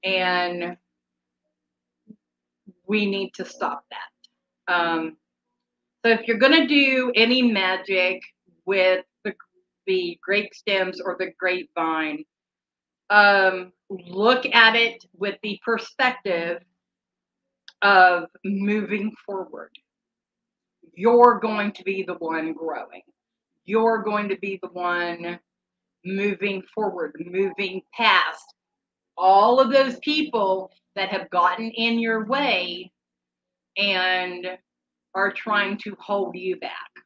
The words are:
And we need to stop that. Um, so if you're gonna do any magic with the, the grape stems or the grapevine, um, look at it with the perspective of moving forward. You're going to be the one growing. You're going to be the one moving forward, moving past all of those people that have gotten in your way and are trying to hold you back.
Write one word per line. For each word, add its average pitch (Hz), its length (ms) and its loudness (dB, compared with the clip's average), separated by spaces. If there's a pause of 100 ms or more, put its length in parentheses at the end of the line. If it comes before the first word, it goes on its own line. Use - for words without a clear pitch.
And 180 720 -2 (2000)
we 208 180 0
need - 300 -6
to - 100 -10
stop - 440 -8
that. - 840 -12
Um, 165 440 -2 (880)
so 226 60 6
if 226 160 0
you're 226 100 0
gonna 277 300 4
do 262 480 2
any 233 260 4
magic 185 800 0 (440)
with 185 400 2 (180)
the, 202 100 -6 (540)
the 180 360 -2
grape 208 300 -2
stems 190 480 -4
or 175 180 -6
the 185 200 -6
grapevine, 160 840 -4 (840)
um, 196 600 4 (180)
look 196 640 0
at 226 220 8
it 233 300 -2 (120)
with 196 240 -6
the 208 240 -8
perspective 202 960 -4 (1200)
of 185 440 6 (180)
moving 202 680 -2 (120)
forward. 180 460 -12 (1200)
You're 240 460 6
going 208 340 -2
to - 100 -20
be 190 200 -4
the 175 120 -8
one 160 380 -6
growing. 143 500 -10 (600)
You're 226 360 0
going 208 280 -4
to 190 80 -2
be 196 240 -8
the 185 80 -12
one 175 680 -4 (680)
moving 196 580 -4 (100)
forward, 180 420 -6 (100)
moving 190 560 -4 (120)
past - 600 0 (640)
all 202 420 6
of 254 120 4
those 269 280 2
people 214 720 -2 (240)
that 190 140 -4
have 185 200 -6
gotten 214 420 0
in 233 280 0
your 226 260 -2
way 190 640 -4 (880)
and 185 800 -4 (560)
are 196 180 0
trying 202 480 -2
to 202 200 -12
hold 196 360 -4
you 180 240 -6
back. - 320 -12 (140)